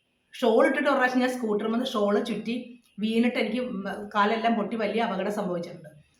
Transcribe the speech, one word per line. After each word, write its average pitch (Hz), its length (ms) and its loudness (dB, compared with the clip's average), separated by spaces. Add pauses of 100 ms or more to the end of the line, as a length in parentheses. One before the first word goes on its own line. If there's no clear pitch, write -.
(340)
ഷാൾ 226 320 4
ഇട്ടിട്ട് 294 240 2
ഒരു 269 80 4
പ്രാവശ്യം 254 220 2
ഞാൻ 254 100 2
സ്കൂട്ടർ 214 420 -2
വന്ന് 240 140 0
ഷാൾ 208 380 0
ചുറ്റി 226 320 -4 (440)
വീണിട്ട് 226 400 2
എനിക്ക്, 220 220 -2
ഉം, 196 240 -6 (240)
കാലെല്ലാം 220 460 2
പൊട്ടി 202 200 -2
വലിയ 220 260 0
അപകടം 196 320 -2
സംഭവിച്ചിട്ടുണ്ട്. 175 560 -6 (300)